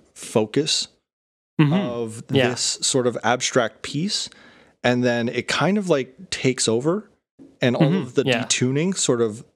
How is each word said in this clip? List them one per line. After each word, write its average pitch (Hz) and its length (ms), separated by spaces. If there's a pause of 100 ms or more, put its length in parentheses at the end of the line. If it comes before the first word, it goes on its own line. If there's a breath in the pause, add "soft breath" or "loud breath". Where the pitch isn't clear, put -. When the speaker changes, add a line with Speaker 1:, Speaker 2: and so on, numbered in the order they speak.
(140)
Speaker 1:
focus - 760 (720)
Speaker 2:
Mm-hmm. 147 120
Speaker 1:
of 120 580
Speaker 2:
Yeah. 131 200
Speaker 1:
this - 320
sort 127 240
of 120 180
abstract 120 580
piece, - 460 (540 soft breath)
and 123 220
then 120 240
it 120 200
kind 185 300
of, 190 100
like, 143 420
takes - 380
over, 147 400 (520)
and 123 160
all - 60
Speaker 2:
Mm-hmm. 160 200
Speaker 1:
of - 120
the 135 120
Speaker 2:
Yeah. 117 180
Speaker 1:
detuning 143 520
sort 123 240
of 113 240 (120)